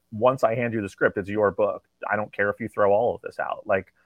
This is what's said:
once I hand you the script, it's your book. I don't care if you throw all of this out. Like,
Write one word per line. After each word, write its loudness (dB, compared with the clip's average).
once 2
I 2
hand -2
you -2
the -6
script, 0
it's -4
your 2
book. -2
I 0
don't -4
care 0
if -6
you -6
throw 2
all 2
of -14
this -12
out. -6
Like, -2